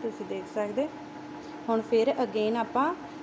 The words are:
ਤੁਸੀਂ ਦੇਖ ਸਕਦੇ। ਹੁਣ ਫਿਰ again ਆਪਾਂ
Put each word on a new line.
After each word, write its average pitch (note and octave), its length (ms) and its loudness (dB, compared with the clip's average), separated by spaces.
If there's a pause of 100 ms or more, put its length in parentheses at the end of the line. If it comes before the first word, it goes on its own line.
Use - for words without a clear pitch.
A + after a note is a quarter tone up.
ਤੁਸੀਂ G#3+ 240 -4
ਦੇਖ F#3+ 180 -4 (100)
ਸਕਦੇ। G#3+ 340 0 (800)
ਹੁਣ A3+ 120 4
ਫਿਰ A3+ 360 4
again G#3+ 400 2
ਆਪਾਂ B3 360 2 (300)